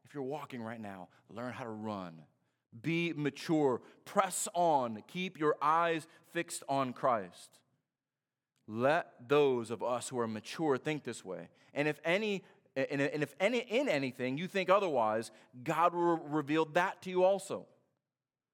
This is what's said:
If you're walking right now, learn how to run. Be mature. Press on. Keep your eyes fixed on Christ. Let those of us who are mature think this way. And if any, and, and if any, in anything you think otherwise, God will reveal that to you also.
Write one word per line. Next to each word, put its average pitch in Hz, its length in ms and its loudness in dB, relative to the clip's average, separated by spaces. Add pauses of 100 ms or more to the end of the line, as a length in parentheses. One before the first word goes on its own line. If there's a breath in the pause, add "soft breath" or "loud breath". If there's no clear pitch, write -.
If - 80 -20
you're 143 120 -8
walking 135 360 -8
right 113 200 -8
now, 98 280 -10 (220 soft breath)
learn 120 220 -8
how 127 120 -10
to 117 60 -8
run. 101 500 -8 (640)
Be 165 320 0
mature. 143 680 0 (240 loud breath)
Press 196 500 0
on. 135 520 2
Keep 185 320 -8
your 151 240 2
eyes 160 440 2 (260 loud breath)
fixed 170 360 -6
on 135 240 0
Christ. 113 680 -2 (1080)
Let 127 460 2 (160)
those 127 420 4
of 107 120 -6
us 117 260 -2
who 131 100 -6
are 117 80 0
mature 127 520 -2
think 151 260 -4
this 117 200 -8
way. 87 240 -10 (240 soft breath)
And 143 140 0
if 151 180 -2
any, 196 380 0 (340 soft breath)
and, 135 240 -2
and 147 220 0
if - 180 -6
any, 233 180 2
in 247 300 0
anything 131 480 -2
you 175 120 -4
think 185 200 -2
otherwise, 123 600 4 (320 loud breath)
God 165 320 4
will 175 240 2
reveal 151 480 0
that 175 360 0
to 185 80 -8
you 180 140 4
also. 185 420 0 (880)